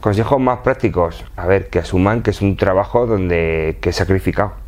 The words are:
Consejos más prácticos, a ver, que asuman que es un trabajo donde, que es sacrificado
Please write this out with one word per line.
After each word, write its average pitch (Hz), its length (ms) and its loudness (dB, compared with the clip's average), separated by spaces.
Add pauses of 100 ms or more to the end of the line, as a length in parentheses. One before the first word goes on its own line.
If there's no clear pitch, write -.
Consejos 110 400 2
más 127 200 0
prácticos, 90 640 0 (120)
a 87 120 -6
ver, 95 200 2
que 90 120 0
asuman 98 420 0
que 110 80 0
es - 100 -4
un 98 160 2
trabajo 98 500 2
donde, 82 760 0
que 90 100 0
es - 60 -4
sacrificado 95 560 0 (160)